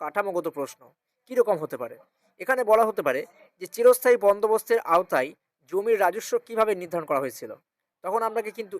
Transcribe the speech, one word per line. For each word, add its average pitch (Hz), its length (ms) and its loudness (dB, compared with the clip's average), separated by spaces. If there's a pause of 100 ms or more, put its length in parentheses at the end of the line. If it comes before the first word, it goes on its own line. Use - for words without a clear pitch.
কাঠামোগত 175 480 -4
প্রশ্ন 143 320 -10 (500)
কীরকম 220 280 2
হতে 151 180 -10
পারে। 120 200 -10 (440)
এখানে 254 240 0
বলা 220 220 6
হতে 220 160 -4
পারে 139 180 0 (400)
যে 185 60 -14
চিরস্থায়ী 247 500 4
বন্দোবস্তের 214 640 2 (160)
আওতায় 160 360 0 (420)
জমির 208 280 0
রাজস্ব 190 380 0
কীভাবে 220 360 -2
নির্ধারণ 170 360 -8
করা 135 140 0
হয়েছিল, 123 260 -10 (540)
তখন 202 180 -2
আপনাকে 220 280 -4
কিন্তু 202 300 -12